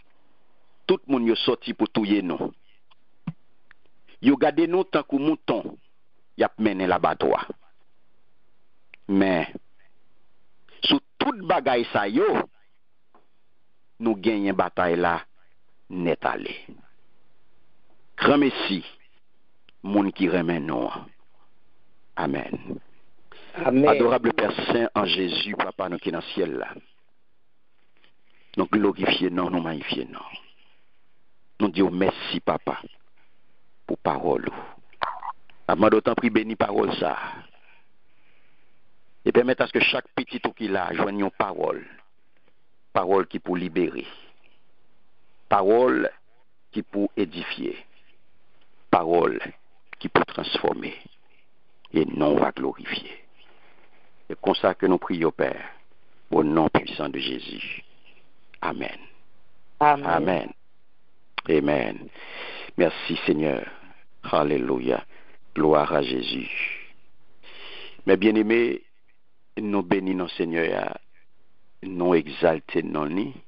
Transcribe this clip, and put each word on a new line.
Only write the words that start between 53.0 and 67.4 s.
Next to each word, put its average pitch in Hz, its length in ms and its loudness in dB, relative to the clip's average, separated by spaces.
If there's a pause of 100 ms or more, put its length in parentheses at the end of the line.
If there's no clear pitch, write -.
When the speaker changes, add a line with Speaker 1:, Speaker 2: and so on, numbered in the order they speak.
Speaker 1:
Et 87 120 -8
comme 95 140 4
ça 95 220 2
que 95 100 0
nous 92 120 6
prions, 82 340 0
Père, - 360 -2 (640)
au 80 140 4
nom 78 240 4
puissant 76 400 -2
de 67 100 -6
Jésus. 65 640 -8 (800)
Amen. - 380 -6 (840)
Speaker 2:
Amen. 147 260 6
Speaker 1:
Amen. 85 460 0 (960)
Amen. 71 600 2 (680)
Merci 85 500 0
Seigneur. 76 420 0 (540)
Alléluia. 65 800 0 (500)
Gloire 76 400 4
à 71 80 4
Jésus. 62 480 -4 (1500)